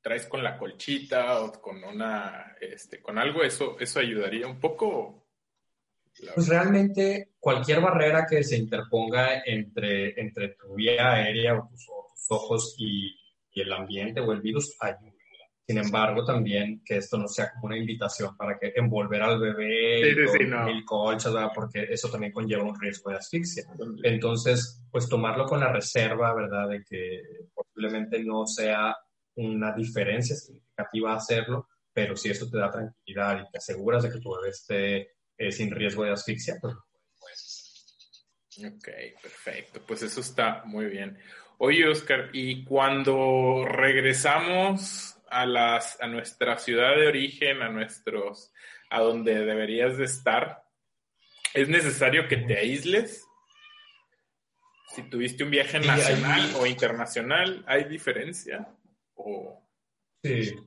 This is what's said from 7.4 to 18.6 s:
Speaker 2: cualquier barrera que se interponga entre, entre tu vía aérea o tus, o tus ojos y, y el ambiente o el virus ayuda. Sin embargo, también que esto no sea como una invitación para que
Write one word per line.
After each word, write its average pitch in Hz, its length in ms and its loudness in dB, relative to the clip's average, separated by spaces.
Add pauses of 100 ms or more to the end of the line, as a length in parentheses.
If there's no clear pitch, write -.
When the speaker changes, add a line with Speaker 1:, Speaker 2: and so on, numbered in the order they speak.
Speaker 2:
cualquier 135 400 4
barrera 160 440 4
que 147 200 4
se 120 120 0
interponga 113 880 0
entre, 101 760 -2
entre 101 300 -6
tu 98 240 -18
vía 120 380 4
aérea 113 460 2
o - 100 -8
tus, - 220 -20
o - 240 -14
tus - 160 -12
ojos 110 480 -2
y, 101 400 -6 (320)
y 98 100 -8
el 95 120 -4
ambiente 98 480 -6
o 113 120 0
el 101 80 -2
virus 110 400 -4
ayuda. - 320 -6 (560)
Sin 110 100 0
embargo, 107 460 2
también 107 600 0
que 101 140 -2
esto 107 200 -4
no 101 80 -2
sea 104 240 -4
como 117 160 -10
una 110 100 -4
invitación 113 600 -6
para 101 200 -4
que 101 200 -4